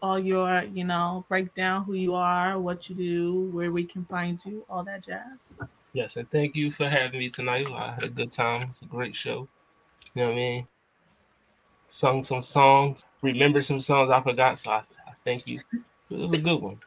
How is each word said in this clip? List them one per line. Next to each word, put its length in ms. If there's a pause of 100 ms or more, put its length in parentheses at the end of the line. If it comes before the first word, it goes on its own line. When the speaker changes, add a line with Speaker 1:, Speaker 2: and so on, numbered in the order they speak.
Speaker 1:
all 160
your, 460
you 200
know, 460
breakdown, 540
who 100
you 200
are, 460
what 300
you 40
do, 460 (120)
where 200
we 120
can 200
find 400
you, 240
all 160
that 180
jazz. 600 (320)
Speaker 2:
Yes, 220
and 140
thank 240
you 160
for 200
having 300
me 100
tonight. 400
I 220
had 120
a 40
good 220
time. 380
It's 140
a 20
great 320
show. 320 (680)
You 80
know 20
what 80
I 40
mean? 300 (1200)
Sung 340
some 200
songs, 640 (160)
remember 400
some 180
songs 300
I 100
forgot, 380
so 140
I, 100 (260)
I 40 (120)
thank 220
you. 120 (460)
So 120
it 40
was 140
a 40
good 220
one. 260